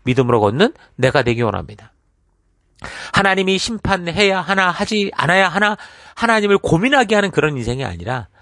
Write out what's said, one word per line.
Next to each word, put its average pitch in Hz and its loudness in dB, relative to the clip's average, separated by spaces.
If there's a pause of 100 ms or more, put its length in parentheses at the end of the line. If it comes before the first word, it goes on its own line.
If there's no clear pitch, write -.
믿음으로 120 2
걷는 127 2 (220)
내가 131 2
되기 117 0
원합니다. 101 -6 (1200)
하나님이 190 2
심판해야 190 -2
하나, 185 0
하지 202 -2
않아야 185 2
하나, 202 0 (380)
하나님을 214 2
고민하게 220 2
하는 196 0
그런 147 -2
인생이 123 -6
아니라, 101 -8 (140)